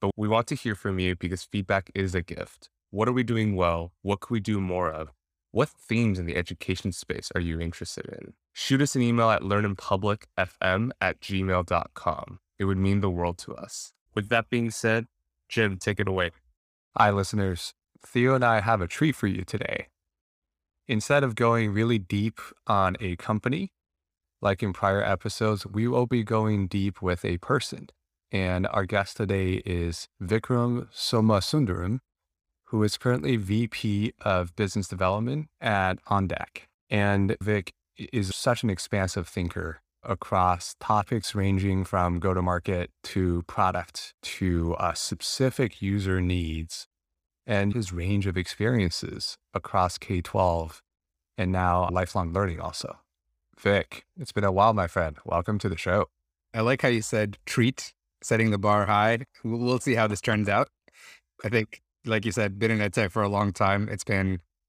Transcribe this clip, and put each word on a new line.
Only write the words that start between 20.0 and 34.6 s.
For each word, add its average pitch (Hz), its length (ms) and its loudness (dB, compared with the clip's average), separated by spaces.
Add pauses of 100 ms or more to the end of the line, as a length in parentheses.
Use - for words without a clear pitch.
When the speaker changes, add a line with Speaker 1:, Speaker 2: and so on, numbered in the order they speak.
Speaker 2:
Instead 139 360 2
of 120 100 0
going 117 380 4
really 113 260 2
deep 101 400 -2 (300)
on 95 320 2
a 90 160 -4
company, 127 560 -2 (680)
like 101 220 0
in 101 100 0
prior 98 300 0
episodes, 107 640 -2
we 104 220 -2
will 123 180 0
be 120 160 0
going 107 460 0
deep 98 340 -2
with 90 220 0
a 90 140 -2
person. - 500 -4 (420)
And 92 380 0
our 101 160 0
guest 98 320 0
today 95 500 0
is 85 400 -4 (160)
Vikram 120 720 0
Somasundaram, 110 1040 2 (680)
who 107 180 0
is 104 140 0
currently 131 360 0
V 107 320 0
P 107 540 -2
of 90 340 0
Business 101 320 -2